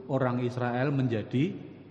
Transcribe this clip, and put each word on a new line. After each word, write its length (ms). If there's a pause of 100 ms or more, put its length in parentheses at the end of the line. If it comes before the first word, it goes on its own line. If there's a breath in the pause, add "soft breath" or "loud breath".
orang 320
Israel 480
menjadi 640 (380)